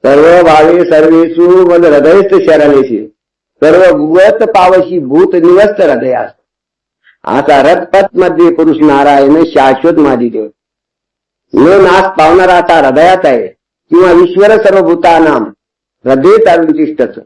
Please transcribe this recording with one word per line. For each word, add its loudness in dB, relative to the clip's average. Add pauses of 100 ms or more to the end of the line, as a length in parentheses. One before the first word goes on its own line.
"सर्व 2
भावे 2
सर्वेषु 0
मद 2
हृदयस्थ 0
शरणेषु, 0 (580)
सर्व 2
भूत 0
पावशी 0
भूत -2
निवस्त 0
हृदयास." -4 (920)
असा 0
रथपथ -2
मध्ये 0
पुरुष -2
नारायण 2
शाश्वत -2
माझी -2
देव, -10 (1040)
न 2
नाश 0
पावणारा 2
असा 0
हृदयात 0
आहे, -2 (420)
किंवा 2
ईश्वर 2
सर्वभूतानाम 0 (680)
हृदय 0
तारून 0
तिष्ठत. -6